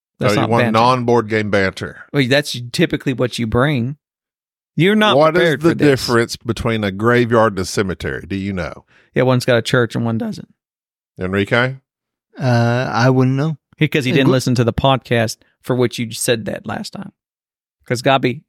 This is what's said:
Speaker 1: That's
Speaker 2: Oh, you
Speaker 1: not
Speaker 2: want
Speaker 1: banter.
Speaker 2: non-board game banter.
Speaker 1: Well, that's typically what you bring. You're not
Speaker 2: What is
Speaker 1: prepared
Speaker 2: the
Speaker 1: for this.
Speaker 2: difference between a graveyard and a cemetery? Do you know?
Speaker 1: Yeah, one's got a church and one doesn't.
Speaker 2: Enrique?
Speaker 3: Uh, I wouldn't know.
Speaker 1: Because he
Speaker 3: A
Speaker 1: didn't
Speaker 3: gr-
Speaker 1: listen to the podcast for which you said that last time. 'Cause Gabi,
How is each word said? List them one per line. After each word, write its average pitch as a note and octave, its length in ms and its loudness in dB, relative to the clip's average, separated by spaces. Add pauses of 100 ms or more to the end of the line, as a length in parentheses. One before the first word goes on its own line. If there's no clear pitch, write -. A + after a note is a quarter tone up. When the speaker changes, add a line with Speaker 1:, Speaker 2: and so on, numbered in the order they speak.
(180)
Speaker 1:
That's G2+ 140 0
Speaker 2:
Oh, - 20 0
you G#2+ 80 0
Speaker 1:
not A2 80 -2
Speaker 2:
want A#2 140 2
Speaker 1:
banter. A2+ 140 2
Speaker 2:
non-board A#2+ 500 2
game G#2+ 220 -2
banter. F#2+ 600 -2
Speaker 1:
Well, C#3+ 160 0
that's C3+ 320 0 (120)
typically D3+ 400 -2
what A#2+ 260 -4
you A#2 80 -4
bring. B2 500 0 (800)
You're F#3+ 200 4
not G#3 200 2
Speaker 2:
What D#3 200 4
is - 40 2
Speaker 1:
prepared D#3 220 2
Speaker 2:
the E3+ 80 2
Speaker 1:
for C#3+ 40 2
this. D3 140 2 (120)
Speaker 2:
difference A#2 360 0
between A2+ 480 -4
a G2+ 60 -2
graveyard A2+ 640 2
and F#2 60 -4
a F2+ 40 -2
cemetery? E2 600 -4
Do G2 100 -6
you G2 160 -6
know? E2+ 320 -8 (300)
Speaker 1:
Yeah, C3 100 2
one's B2+ 200 2
got A#2+ 140 2
a A#2+ 40 0
church A#2+ 320 0
and A#2+ 100 -2
one A2+ 140 -2
doesn't. A2 360 -10 (640)
Speaker 2:
Enrique? G#2 580 0 (640)
Speaker 3:
Uh, A#2+ 540 0
I A#2+ 180 2
wouldn't C3 260 2
know. D3+ 220 -2 (200)
Speaker 1:
Because D3+ 260 0
he C3 80 0
Speaker 3:
A - 20 2
Speaker 1:
didn't C3+ 140 4
Speaker 3:
gr- C3 40 6
Speaker 1:
listen B2+ 220 0
to A#2 100 2
the A2+ 80 0
podcast A#2+ 680 0 (220)
for - 140 -4
which B2 240 0
you A#2 140 -8
said - 340 -2
that - 200 -8
last G#3+ 260 -10
time. G3 200 -14 (720)
'Cause B2 160 -4
Gabi, C3+ 480 0